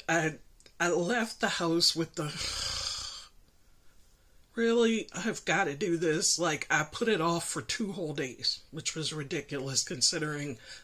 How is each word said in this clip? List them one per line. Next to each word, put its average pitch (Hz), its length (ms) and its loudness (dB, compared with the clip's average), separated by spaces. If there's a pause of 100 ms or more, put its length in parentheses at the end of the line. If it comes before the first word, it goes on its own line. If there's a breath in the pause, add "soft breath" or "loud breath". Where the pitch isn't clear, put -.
I, 160 260 2 (440)
I 175 100 2
left 202 500 0
the 226 80 2
house 170 480 2
with 160 200 -2
the, 151 100 -2
<sighs> 147 80 -6 (2250 loud breath)
"Really, 233 580 4
I've 190 320 -4
gotta 165 280 2
do 170 220 0
this." 165 420 2
Like, 156 320 0
I 151 140 4
put 220 240 -2
it 202 140 4
off 170 260 0
for 156 140 -4
two 196 320 -4
whole 156 200 -4
days, 127 460 -4 (120)
which - 240 -6
was 160 180 -4
ridiculous 139 720 -2
considering 147 720 -2 (260 loud breath)